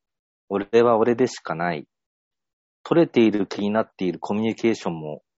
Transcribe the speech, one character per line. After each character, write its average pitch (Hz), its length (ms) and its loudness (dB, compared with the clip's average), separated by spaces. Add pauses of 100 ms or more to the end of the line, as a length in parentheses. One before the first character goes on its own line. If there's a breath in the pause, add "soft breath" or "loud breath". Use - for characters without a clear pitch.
(480)
俺 101 340 2
は 117 140 4
俺 113 180 2
で 123 120 0
し - 120 -6
か - 160 -10
な 85 200 -4
い。 73 120 -10 (960)
取 160 200 2
れ 156 40 4
て - 140 2
い 110 100 6
る 101 160 -2
気 - 140 -10
に 101 100 -2
な 107 120 0
っ - 120 -8
て 98 120 -6
い 87 60 -2
る 82 60 -8
コ - 160 -8
ミ 104 60 -2
ュ - 40 -2
ニ 113 100 -2
ケ 113 160 0
ー 110 40 0
シ - 100 -14
ョ 95 60 -4
ン 85 80 -6
も 76 240 -12 (160)